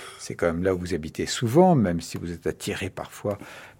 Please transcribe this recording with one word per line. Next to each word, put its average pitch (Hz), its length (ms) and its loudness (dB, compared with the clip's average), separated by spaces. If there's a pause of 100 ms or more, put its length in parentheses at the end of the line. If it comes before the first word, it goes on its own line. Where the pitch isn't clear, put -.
(180)
c'est - 160 -10
quand - 140 0
même 85 160 0
là 95 100 4
où 90 60 0
vous 90 160 -4
habitez 78 320 -4
souvent, 160 480 6
même 87 260 4
si - 160 -8
vous 85 140 -6
êtes 85 160 -6
attiré 90 420 -4
parfois - 480 -6 (420)